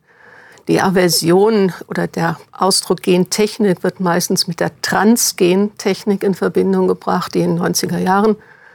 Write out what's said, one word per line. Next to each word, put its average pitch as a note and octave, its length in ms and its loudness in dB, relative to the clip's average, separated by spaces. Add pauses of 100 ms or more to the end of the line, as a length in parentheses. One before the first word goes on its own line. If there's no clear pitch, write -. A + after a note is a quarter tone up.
(680)
Die E3 140 2
Aversion F#3 920 2 (140)
oder F3 180 -4
der E3 320 -4 (140)
Ausdruck F#3 500 -2
Gentechnik F#3+ 840 0
wird - 160 -4
meistens F3+ 480 -2
mit E3+ 120 -6
der E3+ 100 -2 (140)
Transgentechnik G3 1400 0
in G3 140 0
Verbindung F#3 520 0
gebracht, F#3 460 -4
die F3 60 0
in F3 120 0
den E3+ 60 -2
neunziger F3 400 -2
Jahren G3 380 2 (400)